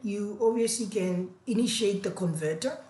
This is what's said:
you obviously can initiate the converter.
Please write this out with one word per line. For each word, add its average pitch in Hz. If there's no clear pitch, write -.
you 208
obviously 226
can 185
initiate 208
the 190
converter. 160